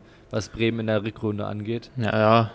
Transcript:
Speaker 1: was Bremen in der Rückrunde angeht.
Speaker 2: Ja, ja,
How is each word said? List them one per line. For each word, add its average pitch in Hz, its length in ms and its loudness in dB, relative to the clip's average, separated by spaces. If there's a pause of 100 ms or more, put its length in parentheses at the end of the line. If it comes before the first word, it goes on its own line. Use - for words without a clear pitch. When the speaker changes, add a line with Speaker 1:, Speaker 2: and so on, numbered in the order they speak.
(300)
Speaker 1:
was 110 180 -4
Bremen 113 320 -2
in 110 80 -4
der 107 160 0
Rückrunde 104 420 -4
angeht. 107 500 -8
Speaker 2:
Ja, 107 220 -2
ja, 110 360 6